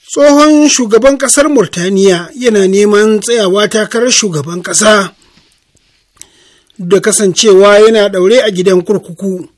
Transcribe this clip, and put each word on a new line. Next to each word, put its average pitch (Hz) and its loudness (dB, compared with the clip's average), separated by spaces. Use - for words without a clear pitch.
Tsohon 294 4
shugaban 247 0
ƙasar 277 -2
Murtaniya 190 -2
yana 220 0
neman 208 2
tsayawa 208 -2
takarar 226 -4
shugaban 175 -4
ƙasa 196 -2
da 185 -2
kasancewa 202 2
yana 214 4
ɗaure 196 0
a 220 -2
gidan 180 0
kurkuku. 180 -8